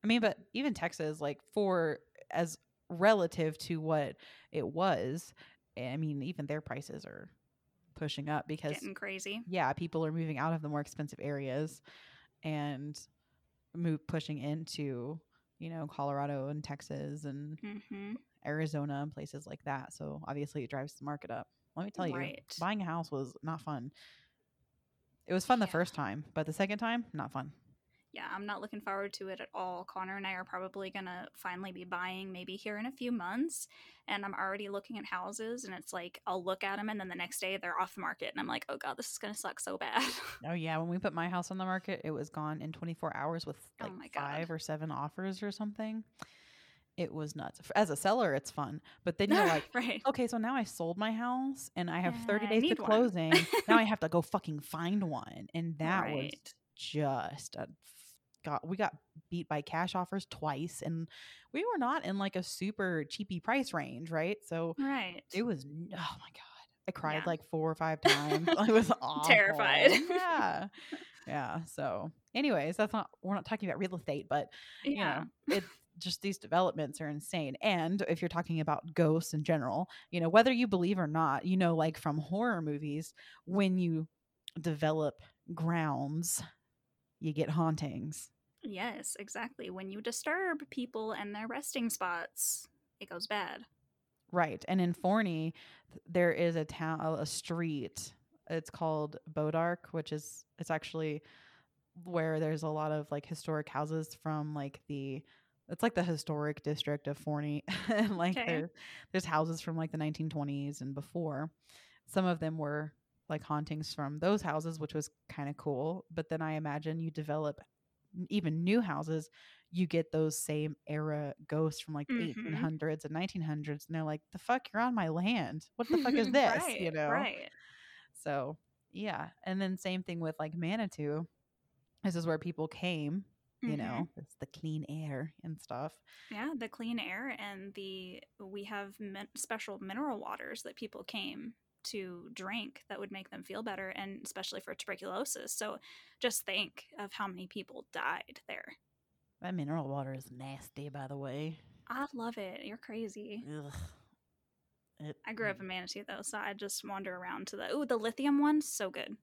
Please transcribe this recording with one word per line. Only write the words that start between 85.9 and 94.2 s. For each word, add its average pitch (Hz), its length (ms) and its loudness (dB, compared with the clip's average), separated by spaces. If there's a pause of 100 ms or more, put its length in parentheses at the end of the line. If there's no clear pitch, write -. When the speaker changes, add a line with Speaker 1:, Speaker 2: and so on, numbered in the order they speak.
Speaker 1:
you 156 120 0
get 147 180 0
hauntings. 156 800 0 (320)
Speaker 2:
Yes, 208 560 -4
exactly. 208 500 -6
When 190 200 -6
you 202 100 -6
disturb 311 720 0
people 226 420 -2
and 202 220 -4
their 214 120 -6
resting 240 440 -2
spots, - 760 -2 (320)
it 202 100 -12
goes - 200 -6
bad. 208 380 -2 (640)